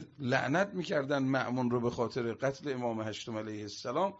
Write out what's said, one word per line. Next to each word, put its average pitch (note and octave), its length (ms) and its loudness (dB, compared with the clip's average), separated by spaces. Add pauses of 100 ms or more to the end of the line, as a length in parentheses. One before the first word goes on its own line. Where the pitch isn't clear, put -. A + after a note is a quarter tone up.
(200)
لعنت C3+ 540 2
می‌کردن C#3+ 500 0
مأمون B2+ 460 2
رو B2 120 4
به A#2 80 2
خاطر A#2 440 0
قتل C3+ 400 -2
امام A#2+ 280 0
هشتم A2 360 -4
علیه G#2+ 240 -6
السلام، C3 580 -2